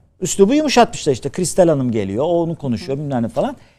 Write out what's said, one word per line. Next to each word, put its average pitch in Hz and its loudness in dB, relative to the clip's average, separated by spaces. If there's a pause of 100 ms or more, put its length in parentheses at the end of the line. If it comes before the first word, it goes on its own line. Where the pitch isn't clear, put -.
(200)
Üslubu 196 2
yumuşatmışlar 254 2
işte. 123 -4
Kristal 180 2
Hanım 135 0
geliyor, 107 -2
o 160 -2
onu 170 0
konuşuyor, 127 -6
bilmem 139 -4
ne 113 -4
falan. 220 -4 (220)